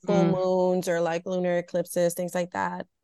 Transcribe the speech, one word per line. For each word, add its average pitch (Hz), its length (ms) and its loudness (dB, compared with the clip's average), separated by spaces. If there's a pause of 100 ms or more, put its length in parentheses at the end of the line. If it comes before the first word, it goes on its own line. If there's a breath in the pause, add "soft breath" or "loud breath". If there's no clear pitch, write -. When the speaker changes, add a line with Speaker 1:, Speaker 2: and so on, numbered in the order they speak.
Speaker 1:
full 196 200 4
Speaker 2:
Mm. 170 60 4
Speaker 1:
moons 185 580 2
or, 170 120 0
like, 170 240 -2
lunar 180 320 0
eclipses, 175 560 -2
things 180 220 -6
like 175 160 -4
that? 185 340 -4 (180)